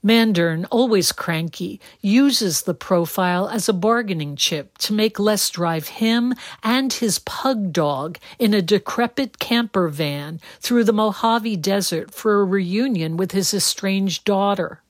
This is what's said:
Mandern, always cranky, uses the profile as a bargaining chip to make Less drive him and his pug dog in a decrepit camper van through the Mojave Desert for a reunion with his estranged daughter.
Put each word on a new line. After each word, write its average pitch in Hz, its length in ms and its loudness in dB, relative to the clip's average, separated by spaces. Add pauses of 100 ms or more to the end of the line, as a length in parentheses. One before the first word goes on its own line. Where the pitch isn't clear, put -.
Mandern, 190 640 2
always 220 420 2
cranky, 170 680 -6 (220)
uses 226 600 2
the 175 120 -2
profile 180 760 0
as 226 220 -2
a - 20 4
bargaining 185 640 0
chip - 400 -4
to - 160 -2
make 214 260 0
Less 208 300 2
drive 165 400 -2
him 240 460 0 (280)
and 254 300 0
his - 280 -2
pug 214 520 -2
dog 147 460 -2 (200)
in 220 140 4
a 214 80 4
decrepit 214 760 -2
camper 220 500 0
van 147 520 -6 (200)
through 240 240 2
the 214 80 4
Mojave 214 640 0
Desert 180 560 -2
for 208 300 2
a - 20 4
reunion 185 720 0
with 185 160 -2
his 208 220 0
estranged 196 720 -2
daughter. 202 640 0